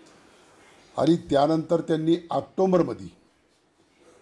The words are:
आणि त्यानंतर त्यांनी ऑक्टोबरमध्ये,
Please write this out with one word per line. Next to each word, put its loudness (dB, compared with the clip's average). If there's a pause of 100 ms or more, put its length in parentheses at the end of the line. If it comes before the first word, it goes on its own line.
(1000)
आणि 4
त्यानंतर 0
त्यांनी 0 (140)
ऑक्टोबरमध्ये, -2 (1160)